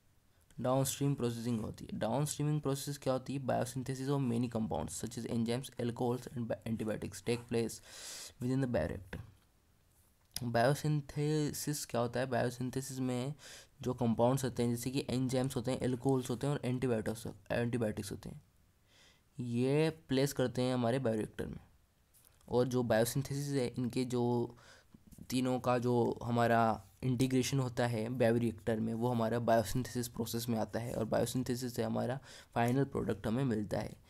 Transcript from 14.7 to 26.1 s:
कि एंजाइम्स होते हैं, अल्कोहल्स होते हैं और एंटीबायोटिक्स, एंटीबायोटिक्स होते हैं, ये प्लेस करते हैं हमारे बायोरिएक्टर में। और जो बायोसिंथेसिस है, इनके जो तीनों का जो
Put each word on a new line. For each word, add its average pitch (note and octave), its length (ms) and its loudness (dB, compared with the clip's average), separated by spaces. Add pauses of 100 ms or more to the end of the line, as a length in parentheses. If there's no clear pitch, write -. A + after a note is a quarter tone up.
कि C3+ 180 0
एंजाइम्स B2+ 460 0
होते B2+ 160 -2
हैं, C3 80 -2
अल्कोहल्स B2+ 500 0
होते B2 180 -2
हैं D3 60 0
और C#3 100 -4
एंटीबायोटिक्स, A#2+ 640 -2 (240)
एंटीबायोटिक्स A2+ 600 0
होते - 180 -10
हैं, - 120 -14 (960)
ये B2+ 500 2
प्लेस C#3 440 0
करते B2+ 280 0
हैं B2+ 120 2
हमारे B2 260 2
बायोरिएक्टर A2 460 -2
में। - 140 -8 (880)
और B2 180 2
जो B2 160 0
बायोसिंथेसिस C#3 720 2
है, B2+ 140 0
इनके B2 380 -2
जो A#2+ 500 2 (760)
तीनों B2+ 300 2
का B2 180 2
जो A#2+ 460 2